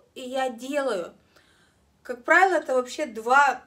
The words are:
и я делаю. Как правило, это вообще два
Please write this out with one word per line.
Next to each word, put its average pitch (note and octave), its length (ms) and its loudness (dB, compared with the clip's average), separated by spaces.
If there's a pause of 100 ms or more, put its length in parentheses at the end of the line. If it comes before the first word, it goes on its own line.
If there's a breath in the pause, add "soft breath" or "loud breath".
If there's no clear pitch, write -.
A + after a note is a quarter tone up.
(140)
и B3+ 80 -18
я C4 280 -4
делаю. B3 640 -4 (880 soft breath)
Как - 220 -12
правило, F4+ 320 4
это C4 180 -2
вообще B3+ 320 -4
два B3 600 2